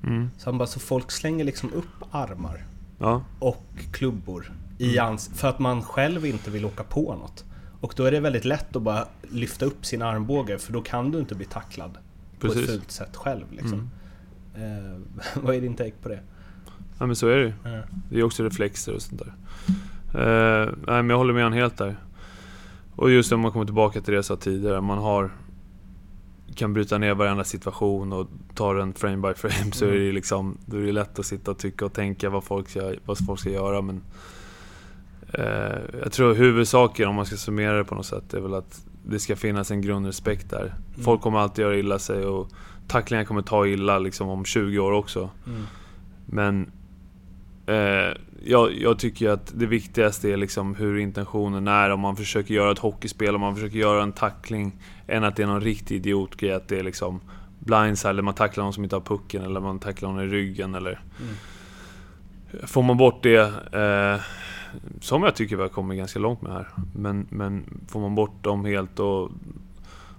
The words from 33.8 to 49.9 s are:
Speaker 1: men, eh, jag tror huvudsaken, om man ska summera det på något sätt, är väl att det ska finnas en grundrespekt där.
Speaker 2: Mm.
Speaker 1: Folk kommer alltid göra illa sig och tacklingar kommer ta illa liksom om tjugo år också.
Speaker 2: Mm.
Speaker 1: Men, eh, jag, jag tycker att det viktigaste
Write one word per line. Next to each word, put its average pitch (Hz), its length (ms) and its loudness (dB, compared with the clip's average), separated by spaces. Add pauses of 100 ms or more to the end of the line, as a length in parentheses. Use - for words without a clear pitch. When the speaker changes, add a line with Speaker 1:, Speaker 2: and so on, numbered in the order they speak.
Speaker 1:
men, 95 200 -6 (1300)
eh, 104 460 -2 (240)
jag 113 100 -6
tror 120 220 6
huvudsaken, 117 760 8
om 101 60 2
man 101 120 0
ska 101 100 -6
summera 104 420 0
det 101 60 2
på 101 100 -6
något 98 120 -6
sätt, - 280 -6
är 101 60 -2
väl 95 140 -4
att - 320 -8 (200)
det 104 120 -2
ska 98 180 -2
finnas 101 340 0
en 101 100 2
grundrespekt 98 720 -2
där. - 140 -4
Speaker 2:
Mm. 95 400 -8
Speaker 1:
Folk 117 160 6
kommer 110 180 2
alltid 104 240 2
göra 101 140 4
illa 101 220 2
sig 98 280 -2
och 98 220 -2 (380)
tacklingar 113 380 2
kommer 101 180 0
ta 101 240 4
illa 98 320 4
liksom 95 300 -2
om 95 160 -2
tjugo 101 340 2
år 98 140 4
också. 101 380 0 (160)
Speaker 2:
Mm. 113 160 -6 (640)
Speaker 1:
Men, 101 440 2 (960)
eh, 98 500 4 (300)
jag, 117 280 8
jag 110 240 4
tycker 110 320 2
att 104 260 0
det 117 100 2
viktigaste 107 680 2